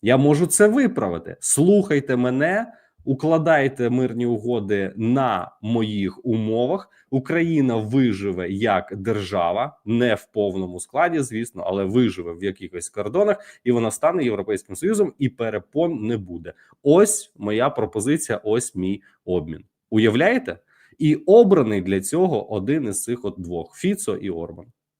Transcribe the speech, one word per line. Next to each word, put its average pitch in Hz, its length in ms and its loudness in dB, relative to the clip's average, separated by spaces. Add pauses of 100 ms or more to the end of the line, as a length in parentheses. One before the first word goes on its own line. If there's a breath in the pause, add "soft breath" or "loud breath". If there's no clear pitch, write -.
Я 120 160 4
можу 147 300 4
це 208 200 4
виправити. 214 720 0
Слухайте 156 760 2
мене, 147 580 -2 (320 loud breath)
укладайте 139 840 2
мирні 120 360 0
угоди 104 720 -2
на 113 560 0 (100)
моїх 107 640 -2
умовах. 117 640 -2 (200 soft breath)
Україна 147 640 0
виживе 104 760 0
як 98 480 0
держава, 101 880 -2
не 117 300 2
в - 180 -12
повному 95 460 -4
складі, 165 400 -2
звісно, 113 460 -6
але 95 180 -2
виживе 95 500 0
в 85 100 -12
якихось 95 460 -8
кордонах, 180 480 0 (260 loud breath)
і 123 80 2
вона 113 200 2
стане 165 320 0
Європейським 101 520 -4
Союзом, 202 440 0
і 131 100 0
перепон 117 720 -4
не 113 160 -2
буде. 85 360 -12 (300 soft breath)
Ось - 540 4
моя 107 320 0
пропозиція, 113 760 -2
ось 113 320 -2
мій 95 260 -4 (240 soft breath)
обмін. 80 380 -4 (260)
Уявляєте? 117 720 2 (380 soft breath)
І 151 180 4
обраний 175 680 6
для 95 200 0
цього 156 520 0
один 120 340 -2
із 98 160 -6
цих 120 220 -6
от 101 120 -6
двох: 85 380 -10
Фіцо 185 420 -4
і 101 120 -8
Орбан. 82 360 -10 (340)